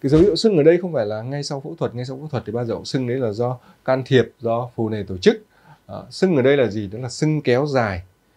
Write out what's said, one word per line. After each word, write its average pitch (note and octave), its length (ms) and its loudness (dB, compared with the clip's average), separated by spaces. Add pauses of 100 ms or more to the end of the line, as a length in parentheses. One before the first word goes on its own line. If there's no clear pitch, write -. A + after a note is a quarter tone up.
Cái C#3 80 -2
dấu D#3 120 6
hiệu F#3+ 140 4
sưng G#3 220 2
ở C#3+ 60 6
đây E3+ 140 8
không F3 160 -6
phải A#2 120 -2
là G#2+ 160 -6
ngay C#3 220 -8
sau C#3 180 -10
phẫu D#3 140 -12
thuật, A#2 200 -6
ngay B2 100 -8
sau C3 120 -12
phẫu D3+ 100 -14
thuật A#2 180 -6
thì G#2 60 -10
bao A#2+ 140 -4
giờ A2+ 80 -4
cũng A#2 120 -8
sưng B2+ 220 -4
đấy B2 100 -2
là A#2 140 -2
do A#2+ 260 -4 (280)
can C3 200 0
thiệp, B2 340 2
do A#2 360 -4
phù A2 140 -2
nề G#2+ 140 -6
tổ F#2+ 140 -10
chức. A3 240 4 (460)
À, G2+ 80 -14 (140)
sưng F3 260 0
ở B2+ 60 4
đây C#3 160 6
là B2 100 4
gì? G2+ 200 -6
Đó G#2+ 120 -12
là B2+ 100 -10
sưng D#3 320 -2
kéo B2+ 240 2
dài. A2+ 380 -2 (340)